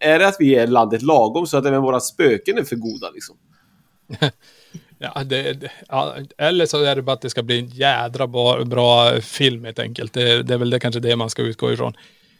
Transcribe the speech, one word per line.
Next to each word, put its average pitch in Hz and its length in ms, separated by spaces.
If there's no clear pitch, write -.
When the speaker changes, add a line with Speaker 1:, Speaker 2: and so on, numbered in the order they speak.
Speaker 1:
Är 156 180
det 196 100
att 190 100
vi 135 160
är 117 120
landet 117 360
lagom 147 440
så 147 100
att 135 100
även 135 160
våra 131 180
spöken 165 580
är 185 40
för 120 140
goda 110 340
liksom? - 260
Speaker 2:
<laughs> 143 120
Ja, 135 260
det, 135 280
det, 135 180
ja, 135 280
eller 165 280
så 147 160
är 139 140
det 135 60
bara 135 100
att 127 100
det 123 80
ska 123 120
bli 120 160
en 120 100
jädra 127 580
bra, 123 380
bra 120 560
film 120 440
helt 113 140
enkelt. 117 340
Det, 120 300
det 123 120
är 123 40
väl 120 120
det, 127 100
kanske 120 200
det 120 160
man 113 140
ska - 120
utgå 120 300
ifrån. 120 200